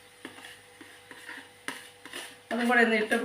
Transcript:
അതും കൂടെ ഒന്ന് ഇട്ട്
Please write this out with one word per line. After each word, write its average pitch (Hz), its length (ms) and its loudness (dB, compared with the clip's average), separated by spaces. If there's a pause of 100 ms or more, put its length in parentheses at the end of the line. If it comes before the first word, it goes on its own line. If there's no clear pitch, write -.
(2500)
അതും 240 180 0
കൂടെ 247 160 8
ഒന്ന് 220 160 4
ഇട്ട് 233 220 0